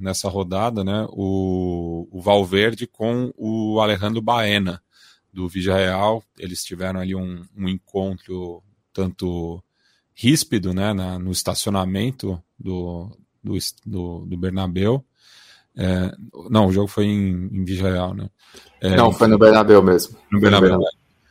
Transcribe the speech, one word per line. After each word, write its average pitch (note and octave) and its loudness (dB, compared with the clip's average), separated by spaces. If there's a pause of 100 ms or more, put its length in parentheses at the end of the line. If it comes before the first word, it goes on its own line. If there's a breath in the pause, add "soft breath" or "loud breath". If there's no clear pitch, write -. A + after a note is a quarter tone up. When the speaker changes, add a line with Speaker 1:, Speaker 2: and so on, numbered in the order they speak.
Speaker 1:
nessa F#2+ -6
rodada, G2 -4
né, G2+ -4
o, F#2 -4
o F#2 -14
Valverde G2+ 2
com B2 -6
o G#2+ -2
Alejandro G#2+ -2
Baena, G#2 -2 (500 soft breath)
do F#2 -8
Villarreal. F#2+ -2 (140)
Eles F2+ -12
tiveram F#2 -8
ali F#2+ -6
um, F2+ -10 (100)
um G2 -6
encontro F#2 -8 (320)
tanto F2 -6 (520)
ríspido, A2+ 0
né, G2+ -2
na, F#2 -6
no F#2 -6
estacionamento F#2+ -4 (160)
do, F2+ -8 (340)
do, G2+ -6 (260)
do, F2 -8
do F#2 -10
Bernabéu. F#2+ -2 (720 soft breath)
É, F#2 -2 (380)
não, G#2+ 4
o F#2 2
jogo G2+ 0
foi G#2 -2
em, G2 -2
em F#2+ -4
Villarreal, F#2 -2
né? G2+ -10 (500 loud breath)
É, F#2+ 2
Speaker 2:
Não, A#2 6
foi A2+ 4
no A2 8
Bernabéu G#2+ 10
mesmo. F2+ 2 (160)
Speaker 1:
No G2+ 2
Speaker 2:
Foi G2+ 6
no G2+ 6
Speaker 1:
Bernabéu. F#2+ 8
Speaker 2:
Bernabéu. - 0 (320)